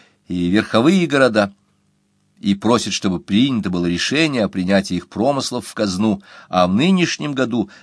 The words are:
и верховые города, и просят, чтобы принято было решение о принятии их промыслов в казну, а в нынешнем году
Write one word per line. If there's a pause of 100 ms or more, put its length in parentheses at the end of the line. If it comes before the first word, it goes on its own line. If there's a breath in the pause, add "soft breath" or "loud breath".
(280 loud breath)
и
верховые
города, (840)
и
просят,
чтобы
принято
было
решение
о
принятии
их
промыслов
в
казну, (260 loud breath)
а
в
нынешнем
году (140 loud breath)